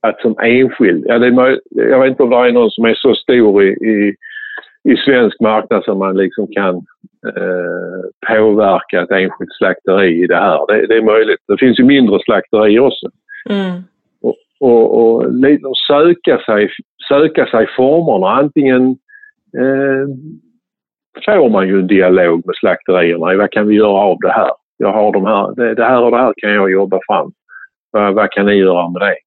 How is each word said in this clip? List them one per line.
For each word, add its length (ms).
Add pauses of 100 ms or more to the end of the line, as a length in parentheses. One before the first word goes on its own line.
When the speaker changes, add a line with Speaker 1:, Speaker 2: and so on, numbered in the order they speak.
Speaker 1:
att 200
som 220
enskild, 680
ja, 100
det 80
är 60
möj-, 280 (100)
jag 300
vet 100
inte 120
om 80
det 60
är 160
någon 180
som 140
är 100
så 200
stor 480
i, 60
i, 460 (800)
i 40
svensk 440
marknad 440
som 140
man 180
liksom 300
kan, 300 (600)
eh, 920
påverka 760
ett 80
enskilt 420
slakteri 720
i 40
det 100
här. 300
Det, 200
det 100
är 60
möjligt. 460
Det 100
finns 220
ju 40
mindre 400
slakterier 560
också. 280 (420)
Speaker 2:
Mm. 320 (400)
Speaker 1:
Och, 140 (240)
och, 380 (160)
och 200
liksom 380 (160)
söka 500
sig, 320 (380)
söka 380
sig 200 (100)
formerna. 540
Antingen, 600 (680)
eh, 480 (1160)
får 240
man 200
ju 100
en 80
dialog 600
med 100
slakterierna. 800
Vad 140
kan 180
vi 60
göra 260
av 200
det 120
här? 180 (260)
Jag 160
har 200
de 140
här, 280
det, 200
det 100
här 180
och 80
det 60
här 200
kan 160
jag 180
jobba 380
fram. 240 (580)
Vad, 240
vad 160
kan 160
ni 80
göra 340
med 140
det? 140 (100)